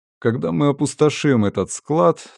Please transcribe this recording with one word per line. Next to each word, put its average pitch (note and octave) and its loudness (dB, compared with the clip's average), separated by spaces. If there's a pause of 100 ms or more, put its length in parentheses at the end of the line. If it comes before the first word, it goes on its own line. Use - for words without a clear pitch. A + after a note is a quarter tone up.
(220)
Когда A#2+ -2
мы D3+ 2
опустошим C#3+ 0
этот F#2+ -2
склад, E3 0 (140)